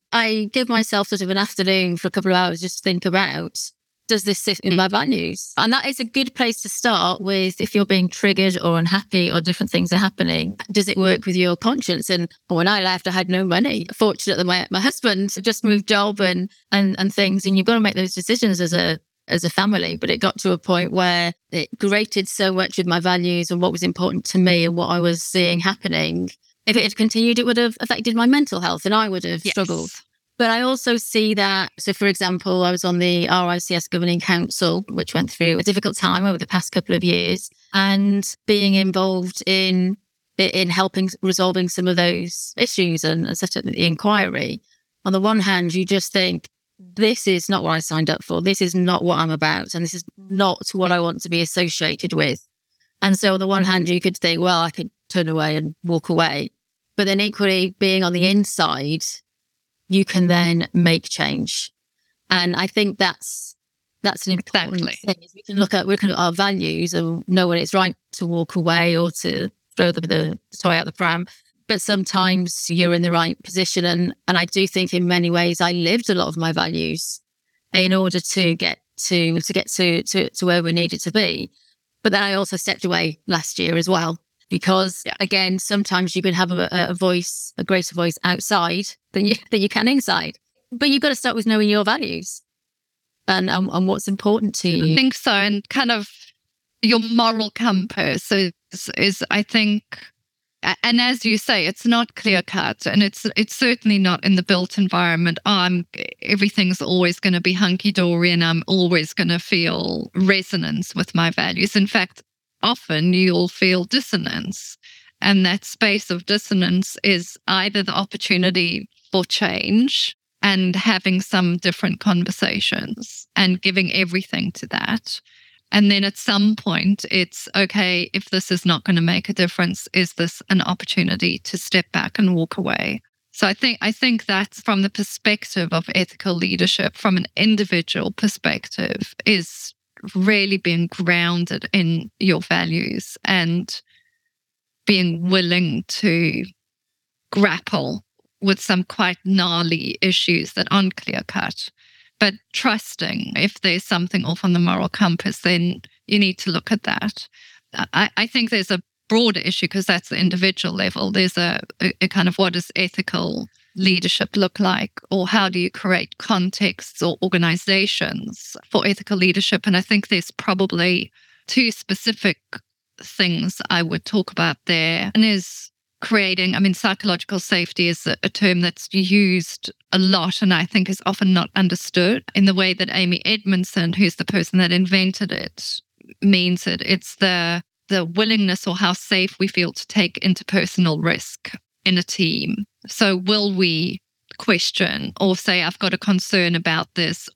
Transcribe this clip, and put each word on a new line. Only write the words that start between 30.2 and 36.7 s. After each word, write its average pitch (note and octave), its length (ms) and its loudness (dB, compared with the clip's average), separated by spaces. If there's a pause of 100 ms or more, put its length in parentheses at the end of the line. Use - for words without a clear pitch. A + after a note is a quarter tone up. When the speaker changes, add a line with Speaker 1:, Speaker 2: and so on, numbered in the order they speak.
Speaker 1:
But A#3 120 2
I A#3 120 0
also B3+ 360 0
see G#3+ 380 0
that, G3 420 0
so - 160 -2
for G3+ 140 0
example, F#3 560 0
I F3+ 80 4
was F3+ 120 -2
on F3+ 140 2
the F3 320 2
R F3+ 180 2
I F3 120 0
C F3 160 -4
S E3 120 -4
Governing F3 320 0
Council, F3 680 0
which - 240 -6
went E3 160 -2
through E3+ 300 0
a F3 40 -2
difficult G3+ 340 -2
time F3+ 280 2
over F#3 140 0
the - 80 -10
past - 240 -2